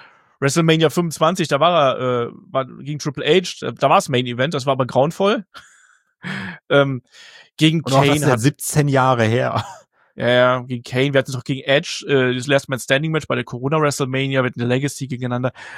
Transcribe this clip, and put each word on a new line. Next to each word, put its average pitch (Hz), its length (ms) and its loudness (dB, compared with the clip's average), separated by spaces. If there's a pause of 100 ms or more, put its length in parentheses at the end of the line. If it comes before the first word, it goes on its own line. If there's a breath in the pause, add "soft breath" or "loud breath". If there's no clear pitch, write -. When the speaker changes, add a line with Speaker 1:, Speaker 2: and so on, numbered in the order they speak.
(400 soft breath)
Speaker 1:
WrestleMania 160 500 2
fünfundzwanzig, 165 600 -2
da 139 100 0
war 151 400 2
er, 123 300 -2
äh, - 40 -14
war, - 320 -6
gegen 135 320 -12
Triple 135 260 -8
H, 180 380 2
da, 131 100 -6
da 135 200 0
war's 185 180 2
Main 127 160 0
Event, 127 300 -2
das 131 100 -4
war 139 80 2
aber 131 140 0
grauenvoll. 190 640 0
<laughs> - 80 -20 (1080 loud breath)
Ähm, 139 320 2 (560 loud breath)
gegen 156 240 2
Speaker 2:
Und 135 120 -2
auch 135 80 6
das 139 40 6
Speaker 1:
Kane 143 120 4
Speaker 2:
ist 147 40 -4
ja 143 120 4
Speaker 1:
hat 117 60 2
Speaker 2:
siebzehn 143 480 0
Jahre 131 360 4
her. 117 420 0 (500 loud breath)
Speaker 1:
Ja, 120 140 -2
ja, 123 300 4
gegen 123 240 -8
Kane, 139 300 0
wir 139 40 2
hatten 131 140 0
es 131 40 -4
auch 123 80 -8
gegen 131 180 -6
Edge, - 460 0
äh, 127 280 2
das 123 100 -6
Last 139 240 0
Man 131 80 -4
Standing 143 340 -2
Match 156 140 -2
bei - 80 -4
der 123 100 -2
Corona 139 380 -4
WrestleMania, 135 640 0
wir 123 60 -2
hatten 117 120 -8
eine 120 80 -2
Legacy 131 380 -4
gegeneinander. 123 440 -4 (260 loud breath)